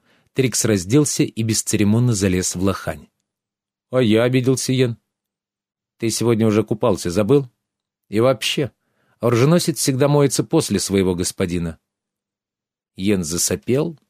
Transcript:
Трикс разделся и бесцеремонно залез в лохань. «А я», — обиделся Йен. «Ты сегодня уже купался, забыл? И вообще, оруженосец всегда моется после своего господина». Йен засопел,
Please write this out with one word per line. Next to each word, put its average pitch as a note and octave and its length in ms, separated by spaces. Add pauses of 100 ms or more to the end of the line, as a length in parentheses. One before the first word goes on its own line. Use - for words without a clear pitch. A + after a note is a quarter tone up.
(340)
Трикс C3 320
разделся A2 580
и - 180
бесцеремонно A2 720
залез F#2 420
в F2+ 60
лохань. F2 460 (840)
«А B2+ 120
я», — A2 240
обиделся B2+ 480
Йен. B2+ 240 (1000)
«Ты A2+ 120
сегодня A2+ 360
уже G#2+ 180
купался, G#2 460
забыл? G#2+ 400 (600)
И G2+ 100
вообще, C3 520 (480)
оруженосец C3+ 580
всегда C#3 320
моется C#3+ 340
после A#2 360
своего F#2 360
господина». E2+ 640 (1160)
Йен F#2+ 260
засопел, A#2+ 720 (120)